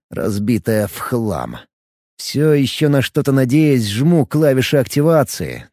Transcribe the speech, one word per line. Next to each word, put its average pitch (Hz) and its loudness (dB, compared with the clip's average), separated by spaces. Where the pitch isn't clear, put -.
разбитая 104 -2
в - -16
хлам. 82 -6
Всё 151 0
ещё 147 0
на 143 2
что-то 139 -2
надеясь, 135 2
жму 139 2
клавиши 147 2
активации, 135 0